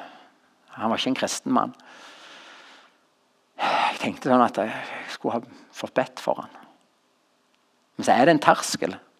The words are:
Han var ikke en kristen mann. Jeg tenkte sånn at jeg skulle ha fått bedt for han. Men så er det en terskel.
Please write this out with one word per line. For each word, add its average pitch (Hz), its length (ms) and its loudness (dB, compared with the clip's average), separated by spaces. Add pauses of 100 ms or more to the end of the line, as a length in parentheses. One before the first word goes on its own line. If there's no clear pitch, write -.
(760)
Han 110 160 -2
var 110 80 -2
ikke 131 140 -2
en - 40 -4
kristen - 380 -4
mann. - 180 0 (1800)
Jeg - 460 0
tenkte 110 260 -4
sånn 127 160 6
at - 160 0
jeg 110 120 -4 (400)
skulle 117 260 -6
ha - 200 -14 (160)
fått - 220 -12
bedt - 240 -2
for - 220 -2
han. - 100 -18 (1400)
Men - 80 -6
så 110 80 2
er 117 140 6
det 165 100 8
en 147 80 -2
terskel. - 520 2 (240)